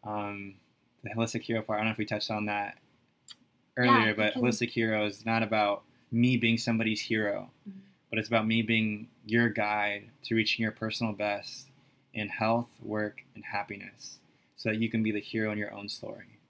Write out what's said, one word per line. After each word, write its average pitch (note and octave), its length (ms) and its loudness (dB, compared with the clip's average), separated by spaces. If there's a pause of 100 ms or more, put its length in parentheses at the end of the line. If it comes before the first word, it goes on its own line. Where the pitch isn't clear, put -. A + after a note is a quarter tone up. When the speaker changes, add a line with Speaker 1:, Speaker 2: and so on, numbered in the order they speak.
Speaker 1:
Um, G#2 520 -8 (480)
the G2 80 -10
holistic A#2 320 -2
hero A2+ 180 -2
part, G#2+ 160 -4
I G#2+ 40 0
don't A2 60 0
know A2+ 40 0
if A2 80 -6
we G#2+ 60 0
touched G#2 260 -4
on G#2 160 -2
that G2+ 320 -4 (960)
Speaker 2:
Yeah, B2 60 2
Speaker 1:
earlier, A#2+ 260 6
Speaker 2:
you G#2 60 0
Speaker 1:
but G#2+ 180 2
Speaker 2:
can B3+ 80 -2
Speaker 1:
holistic A#2 300 2
hero A2 340 2
is G2+ 200 -6
not A2+ 180 2
about G#2 400 2 (280)
me B2 240 6
being A2+ 220 4
somebody's A2 440 0
hero, G2+ 500 -2 (180)
Speaker 2:
Mm-hmm. - 100 -16 (300)
Speaker 1:
but A2 80 -2
it's A2 100 -2
about A2 200 4
me A2+ 160 4
being A2 440 2 (180)
your A#2 240 6
guide G#2 600 -2 (140)
to A#2 120 0
reaching A2+ 280 2
your G#2+ 80 0
personal A2 420 -4
best G2+ 540 -6 (460)
in G#2+ 140 -4
health, A2+ 420 0 (120)
work, G#2+ 400 -4 (140)
and G#2 100 -18
happiness, G2+ 720 -10 (400)
so - 120 -2
that A2 100 0
you A2+ 100 2
can A2+ 140 0
be A2 80 0
the G#2 100 -2
hero A2 300 -2
in G#2 80 -4
your G#2 120 -6
own G#2 160 -12
story. - 520 -12 (100)